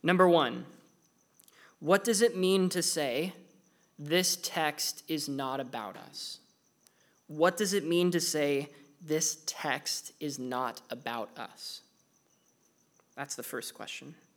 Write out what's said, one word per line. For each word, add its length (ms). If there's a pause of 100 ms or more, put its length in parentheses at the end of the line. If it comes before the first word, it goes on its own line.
Number 240
one, 380 (1120)
what 240
does 180
it 140
mean 340
to 140
say, 500 (640)
"This 440
text 640
is 220
not 320
about 340
us"? 440 (880)
What 280
does 180
it 120
mean 260
to 80
say, 500 (320)
"This 440
text 760
is 180
not 520
about 480
us"? 440 (1300)
That's 200
the 80
first 300
question. 420 (220)